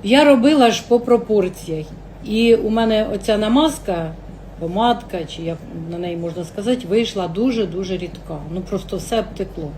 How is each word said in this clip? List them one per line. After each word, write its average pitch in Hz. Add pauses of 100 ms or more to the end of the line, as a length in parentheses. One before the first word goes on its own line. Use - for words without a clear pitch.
Я 262
робила 269
ж -
по 233
пропорціях. 196 (380)
І 226
у 214
мене 220
оця 208
намазка, 214 (480)
помадка, 196
чи -
як 165 (340)
на 175
неї 175
можна 170
сказати, 233
вийшла 208
дуже-дуже 190
рідка. 165 (160)
Ну, 185
просто 185
все 214
обтекло. 170